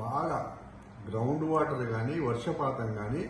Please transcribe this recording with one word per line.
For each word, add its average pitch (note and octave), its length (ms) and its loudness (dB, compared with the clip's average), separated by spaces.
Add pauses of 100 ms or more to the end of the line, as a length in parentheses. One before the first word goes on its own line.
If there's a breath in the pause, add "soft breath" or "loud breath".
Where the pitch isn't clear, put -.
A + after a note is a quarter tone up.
బాగా D#3+ 380 0 (720)
గ్రౌండ్ C3 420 2
వాటర్ D3 420 4
కానీ A#2+ 220 0 (140)
వర్షపాతం C3 600 0 (100)
కానీ A#2+ 300 0